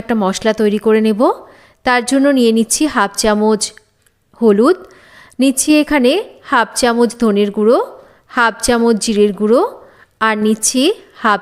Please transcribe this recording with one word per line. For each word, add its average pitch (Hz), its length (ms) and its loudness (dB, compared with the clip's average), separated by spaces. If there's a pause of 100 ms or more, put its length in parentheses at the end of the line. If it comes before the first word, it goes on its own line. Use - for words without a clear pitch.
একটা 233 140 -6
মশলা 214 380 -2
তৈরি 214 260 0
করে 220 280 0
নেব। 214 140 -2 (640)
তার 247 200 0
জন্য 269 200 0 (120)
নিয়ে 233 140 2
নিচ্ছি 226 360 -2
হাফ 220 240 -2 (100)
চামচ 214 400 0 (760)
হলুদ, 233 400 2 (600)
নিচ্ছি 269 300 0 (120)
এখানে 277 300 0 (320)
হাফ 226 320 -2
চামচ 240 340 0 (100)
ধনের 208 320 0
গুঁড়ো, 214 280 2 (520)
হাফ 233 300 -2
চামচ 233 420 0
জিরের 208 300 0
গুঁড়ো, 214 280 0 (600)
আর 220 140 -2 (100)
নিচ্ছি 220 380 -2 (360)
হাফ 202 220 -2